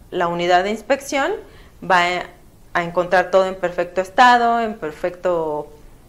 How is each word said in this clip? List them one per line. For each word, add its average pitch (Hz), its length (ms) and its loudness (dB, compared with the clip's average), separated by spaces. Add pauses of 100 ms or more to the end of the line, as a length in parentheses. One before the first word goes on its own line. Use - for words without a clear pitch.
la 180 180 -2
unidad 175 360 2
de 202 80 -4
inspección 277 640 -4 (500)
va 175 200 4
a, 175 200 -2 (500)
a 175 100 -2
encontrar 180 480 0
todo 190 140 4
en 190 100 -6
perfecto 175 460 -4
estado, 233 600 4
en 214 140 -6
perfecto, 160 920 -4 (420)